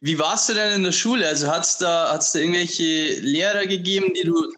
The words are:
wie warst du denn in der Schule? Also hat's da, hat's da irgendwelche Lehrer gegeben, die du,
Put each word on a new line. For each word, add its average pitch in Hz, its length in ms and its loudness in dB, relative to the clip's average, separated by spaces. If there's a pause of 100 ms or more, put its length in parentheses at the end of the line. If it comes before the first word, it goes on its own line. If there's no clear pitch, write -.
wie 151 160 -2
warst 170 320 0
du 220 40 0
denn 208 200 0
in 196 100 0
der 180 80 0
Schule? 226 360 0
Also 147 200 0
hat's 165 300 0
da, 170 340 2
hat's 156 200 0
da 165 80 0
irgendwelche 165 800 0
Lehrer 190 480 0
gegeben, 190 480 0
die 180 80 -2
du, 165 340 0